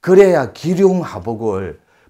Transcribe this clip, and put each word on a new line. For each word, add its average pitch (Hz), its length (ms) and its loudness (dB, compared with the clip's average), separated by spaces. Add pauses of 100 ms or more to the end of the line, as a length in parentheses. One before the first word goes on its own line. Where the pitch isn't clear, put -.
그래야 180 520 4
기륭하복을, 113 1300 -4 (300)